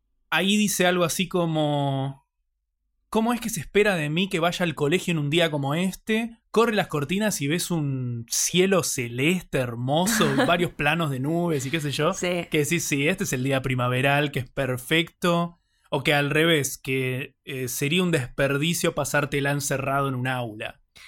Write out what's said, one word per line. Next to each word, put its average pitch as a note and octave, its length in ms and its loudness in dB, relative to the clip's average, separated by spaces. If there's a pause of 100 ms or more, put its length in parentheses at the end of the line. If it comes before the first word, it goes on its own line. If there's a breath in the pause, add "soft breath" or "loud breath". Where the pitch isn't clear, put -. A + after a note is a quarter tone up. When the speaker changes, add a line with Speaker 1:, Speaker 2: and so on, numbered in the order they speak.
(300)
Speaker 1:
ahí F#3+ 260 2
dice G3 300 2
algo F3+ 180 4
así F3 240 -2
como, D3 1000 0 (840)
"¿Cómo A3 240 0
es A3+ 80 -2
que A3+ 100 -6
se D#3 100 -6
espera G3+ 360 2
de D3+ 140 -2
mí F#3 180 0
que F#3 120 -2
vaya F3 240 0
al E3 100 0
colegio E3+ 380 0
en E3 60 0
un C#3+ 120 -2
día E3 200 4
como C#3+ 240 -2
este? A3 640 -2 (120)
Corre A3+ 240 4
las F#3+ 140 0
cortinas F#3 520 -2
y C#3 80 -2
ves E3+ 220 -2
un C3 600 -2
cielo F3+ 520 2
celeste C#3+ 760 -2
hermoso, C#3+ 640 0
Speaker 2:
<laughs> C#3+ 220 2
Speaker 1:
varios F3 260 2
planos D#3 380 0
de B2+ 100 -4
nubes D#3+ 460 0
y C3 40 -6
qué D#3+ 100 -2
sé D3 100 -4
yo". D3+ 240 0
Speaker 2:
Sí. F3+ 360 -2
Speaker 1:
Que D#3 80 2
decís, D#3 260 2
"Sí, C#3+ 240 0
este F#3+ 160 0
es - 80 -4
el B2+ 120 -2
día C3+ 180 0
primaveral, C3 720 2
que C3 80 -4
es B2 100 -8
perfecto". E3 1080 0 (360)
O C3+ 80 -2
que D3+ 120 2
al C#3+ 160 2
revés, D#3 480 2
que, C3 560 -4 (100)
eh, C3 240 -6
sería D3+ 340 0
un F3+ 80 0
desperdicio D3 840 0
pasártela C#3+ 560 -2
encerrado C#3 580 -2
en C3+ 60 -2
un B2 120 -4
aula. A#2 540 -6 (280 loud breath)